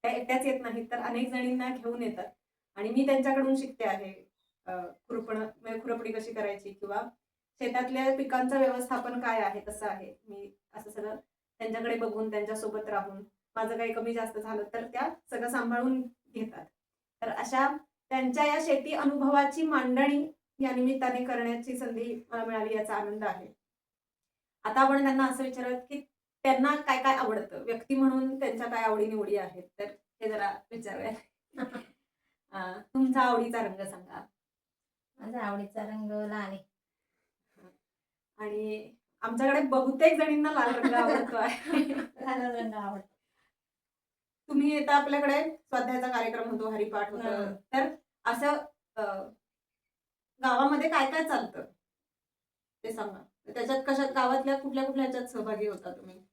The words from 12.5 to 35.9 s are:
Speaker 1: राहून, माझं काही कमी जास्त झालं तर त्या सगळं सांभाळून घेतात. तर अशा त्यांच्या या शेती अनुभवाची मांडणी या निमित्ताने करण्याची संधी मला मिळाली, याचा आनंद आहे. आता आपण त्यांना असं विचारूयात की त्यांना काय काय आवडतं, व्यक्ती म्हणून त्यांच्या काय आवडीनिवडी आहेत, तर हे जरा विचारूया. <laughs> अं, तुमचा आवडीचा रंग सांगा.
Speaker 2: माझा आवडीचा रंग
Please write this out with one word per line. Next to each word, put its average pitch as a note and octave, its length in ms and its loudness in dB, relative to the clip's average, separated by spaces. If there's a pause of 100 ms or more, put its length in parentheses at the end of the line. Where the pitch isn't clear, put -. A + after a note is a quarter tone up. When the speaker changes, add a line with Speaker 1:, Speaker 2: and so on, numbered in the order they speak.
Speaker 1:
राहून, G3 340 -4 (320)
माझं A3+ 220 -2
काही A3+ 160 -2
कमी A3+ 200 -2
जास्त A3 240 -4
झालं G#3+ 260 -4 (100)
तर A#3 140 -6
त्या C#4 220 -4 (200)
सगळं A#3+ 180 -4
सांभाळून B3 540 0 (280)
घेतात. - 360 -8 (560)
तर A3+ 80 -2
अशा C4 480 2 (320)
त्यांच्या C4 360 2
या D4+ 160 4
शेती D#4 320 2
अनुभवाची C#4+ 720 4
मांडणी C#4+ 680 4 (280)
या C4 120 2
निमित्ताने B3+ 540 2
करण्याची A#3+ 520 -2
संधी A#3 520 -6
मला A3+ 160 -4
मिळाली, G#3+ 300 -2
याचा G#3+ 200 -2
आनंद G#3 280 -4
आहे. - 300 -6 (1120)
आता A3 180 2
आपण C#4 220 6
त्यांना C4+ 220 4
असं C4 180 -2
विचारूयात B3 380 -4
की C#4+ 260 -12 (360)
त्यांना C4+ 320 6
काय B3+ 280 0
काय C4 120 6
आवडतं, A3+ 480 -2
व्यक्ती A#3 320 -2
म्हणून C4+ 440 4
त्यांच्या A#3+ 280 -2
काय A#3 160 -2
आवडीनिवडी G#3+ 520 2
आहेत, F3+ 280 -4 (160)
तर G3+ 60 -4 (360)
हे A3 80 -2
जरा G3+ 220 0 (200)
विचारूया. A3 400 -8 (420)
<laughs> - 460 -10 (520)
अं, F#3+ 300 -8
तुमचा C4 400 2
आवडीचा A#3 420 2
रंग G3 220 -6
सांगा. - 400 -16 (920)
Speaker 2:
माझा A#3 220 -8
आवडीचा G3+ 440 -6
रंग G#3+ 280 -6